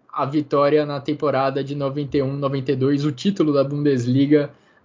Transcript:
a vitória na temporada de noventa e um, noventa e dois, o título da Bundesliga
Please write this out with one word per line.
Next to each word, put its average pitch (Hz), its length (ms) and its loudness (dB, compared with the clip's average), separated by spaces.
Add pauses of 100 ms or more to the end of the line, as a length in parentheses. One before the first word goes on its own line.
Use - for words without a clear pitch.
(120)
a 147 140 -4
vitória 147 600 2
na 143 160 -6
temporada 139 600 -2
de 139 140 -6
noventa 143 420 -4
e 139 40 2
um, 135 160 -2
noventa 139 340 -2
e 139 40 2
dois, 139 300 0
o 151 60 0
título 156 420 0
da 139 100 4
Bundesliga 143 880 2 (340)